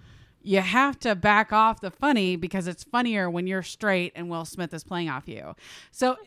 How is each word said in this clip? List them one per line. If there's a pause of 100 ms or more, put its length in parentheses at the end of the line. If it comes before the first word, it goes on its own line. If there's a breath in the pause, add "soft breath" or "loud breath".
(440 soft breath)
You
have
to
back
off
the
funny
because
it's
funnier
when
you're
straight
and
Will
Smith
is
playing
off
you." (380 loud breath)
So (120)